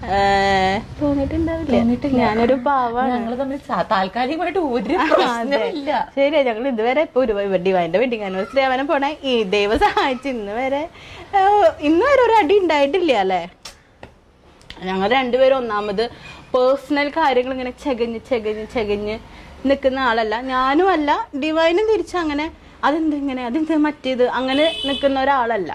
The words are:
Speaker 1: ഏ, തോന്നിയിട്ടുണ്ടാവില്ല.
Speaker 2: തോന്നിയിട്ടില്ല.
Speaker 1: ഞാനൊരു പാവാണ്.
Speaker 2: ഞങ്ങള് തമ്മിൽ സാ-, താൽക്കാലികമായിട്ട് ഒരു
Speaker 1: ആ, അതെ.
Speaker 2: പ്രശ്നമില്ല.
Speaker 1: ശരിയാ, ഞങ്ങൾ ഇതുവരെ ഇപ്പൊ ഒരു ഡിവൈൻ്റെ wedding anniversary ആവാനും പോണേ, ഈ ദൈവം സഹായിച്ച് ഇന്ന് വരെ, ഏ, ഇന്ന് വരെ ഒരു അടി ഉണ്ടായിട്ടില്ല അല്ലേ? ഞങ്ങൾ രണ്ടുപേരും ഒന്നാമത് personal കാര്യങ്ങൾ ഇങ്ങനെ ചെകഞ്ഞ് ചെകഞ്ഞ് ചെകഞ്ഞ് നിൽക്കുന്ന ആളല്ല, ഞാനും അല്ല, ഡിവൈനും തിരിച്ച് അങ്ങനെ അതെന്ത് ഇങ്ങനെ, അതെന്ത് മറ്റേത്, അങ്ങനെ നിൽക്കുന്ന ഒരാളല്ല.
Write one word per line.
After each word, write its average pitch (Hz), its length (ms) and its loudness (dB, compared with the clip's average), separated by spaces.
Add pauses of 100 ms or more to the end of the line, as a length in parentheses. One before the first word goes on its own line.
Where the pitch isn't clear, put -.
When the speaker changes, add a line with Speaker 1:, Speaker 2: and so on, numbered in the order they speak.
(140)
Speaker 1:
ഏ, 196 60 2 (800)
തോന്നിയിട്ടുണ്ടാവില്ല. 302 720 0
Speaker 2:
തോന്നിയിട്ടില്ല. 240 500 2
Speaker 1:
ഞാനൊരു 226 320 2 (140)
പാവാണ്. 247 480 0
Speaker 2:
ഞങ്ങള് 240 240 -4
തമ്മിൽ 277 260 -6
സാ-, 196 240 -2
താൽക്കാലികമായിട്ട് 254 680 -2 (160)
ഒരു 233 260 -2
Speaker 1:
ആ, - 0 -
അതെ. 302 160 2
Speaker 2:
പ്രശ്നമില്ല. 277 720 -2 (260)
Speaker 1:
ശരിയാ, 285 320 2
ഞങ്ങൾ 220 220 -4
ഇതുവരെ 247 380 0
ഇപ്പൊ 254 160 -2
ഒരു 220 100 0 (320)
ഡിവൈൻ്റെ 175 360 2
wedding 233 260 -2
anniversary 202 380 -2
ആവാനും 262 240 0
പോണേ, 285 200 0 (200)
ഈ 254 40 2 (220)
ദൈവം 208 280 2
സഹായിച്ച് 285 500 0
ഇന്ന് 208 260 -8
വരെ, 269 200 -2 (560)
ഏ, 381 60 4 (460)
ഇന്ന് 339 200 4
വരെ 539 180 6
ഒരു 453 140 4
അടി 339 220 4
ഉണ്ടായിട്ടില്ല 311 500 2 (120)
അല്ലേ? 185 180 0 (1500)
ഞങ്ങൾ 190 200 0 (100)
രണ്ടുപേരും 262 440 4
ഒന്നാമത് 208 420 -2 (520)
personal 277 600 0
കാര്യങ്ങൾ 262 380 0
ഇങ്ങനെ 254 160 -8 (120)
ചെകഞ്ഞ് 226 460 -4
ചെകഞ്ഞ് 214 440 -4
ചെകഞ്ഞ് 208 420 -4 (540)
നിൽക്കുന്ന 269 380 0
ആളല്ല, 220 260 0 (180)
ഞാനും 269 440 2
അല്ല, 294 140 0 (340)
ഡിവൈനും 330 480 2
തിരിച്ച് 349 320 -2
അങ്ങനെ 302 240 -2 (400)
അതെന്ത് 311 340 0
ഇങ്ങനെ, 254 280 -4
അതെന്ത് 311 240 -2 (120)
മറ്റേത്, 262 400 -2 (140)
അങ്ങനെ 262 260 0 (220)
നിൽക്കുന്ന 269 380 0
ഒരാളല്ല. 233 480 0